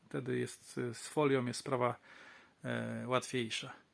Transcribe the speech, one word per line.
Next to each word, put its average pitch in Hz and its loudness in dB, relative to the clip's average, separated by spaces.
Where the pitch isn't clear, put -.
Wtedy 131 -2
jest, - -6
e, 123 -2
z - -10
folią 135 4
jest 117 -4
sprawa, 123 2
e, 117 -2
łatwiejsza. 123 0